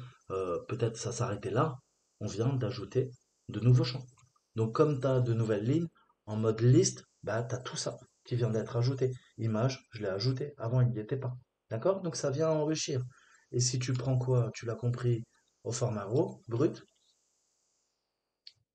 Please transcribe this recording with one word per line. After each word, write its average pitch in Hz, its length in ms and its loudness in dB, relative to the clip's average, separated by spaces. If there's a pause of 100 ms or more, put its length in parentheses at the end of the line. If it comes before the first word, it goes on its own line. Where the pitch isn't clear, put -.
(320)
euh, 92 360 -2
peut-être 113 300 -2
ça 101 140 -4
s'arrêtait 101 400 -4
là, 139 240 0 (440)
on 107 60 -6
vient 110 280 -2
d'ajouter 110 580 -2 (380)
de 104 100 -4
nouveaux 127 240 8
champs. - 220 -6 (500)
Donc 110 180 0
comme 151 260 4
t'as 131 200 2
de 117 140 2
nouvelles 110 320 0
lignes, 160 220 2 (380)
en 107 120 -4
mode 110 240 2
liste, 147 420 6 (180)
bah, 113 220 -2
t'as 120 160 -6
tout - 180 -10
ça - 220 -6 (240)
qui 127 120 -4
vient 117 140 2
d'être 110 260 -2
ajouté. 127 360 2 (260)
Image, 113 540 0
je 107 100 -10
l'ai 101 60 -4
ajouté, 127 500 -2
avant 120 240 0
il 120 80 6
n'y 104 100 -4
était 107 160 -4
pas. 123 200 -6 (340)
D'accord ? 180 320 0
Donc 170 140 -4
ça 139 160 -4
vient 160 180 0
enrichir. 151 540 -2 (480)
Et 123 80 0
si 123 180 0
tu 127 160 -2
prends 127 240 0
quoi ? 123 380 2
Tu - 100 -12
l'as 110 100 -4
compris, 120 480 -2 (400)
au - 80 -6
format 107 340 -4
raw, 147 420 -2
brut. 117 360 -2 (1900)